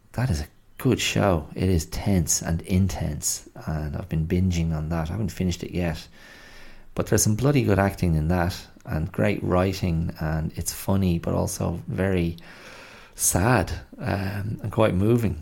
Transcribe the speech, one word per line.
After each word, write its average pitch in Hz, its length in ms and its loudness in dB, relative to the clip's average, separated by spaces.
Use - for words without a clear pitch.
That 127 160 0
is 76 120 0
a 73 60 -6
good 120 220 2
show. 98 560 2
It 92 140 2
is 85 160 2
tense - 560 0
and 85 220 -2
intense, 82 840 0
and 76 300 -4
I've - 140 -8
been 80 180 0
binging 87 480 2
on 78 140 -4
that. 82 180 0
I 82 60 -4
haven't 131 180 -2
finished 180 320 -2
it - 80 -8
yet, 175 340 -2
but - 140 -2
there's 110 160 4
some 107 120 2
bloody 127 280 4
good 101 160 4
acting 95 360 2
in 76 120 2
that, 87 320 0
and 80 240 -4
great 104 320 0
writing, 90 760 0
and 80 380 -2
it's - 160 -6
funny, 92 460 2
but 90 140 -2
also 87 540 -2
very 90 480 0
sad, 113 540 2
um, 98 640 -4
and 104 80 -4
quite 107 240 4
moving 104 460 2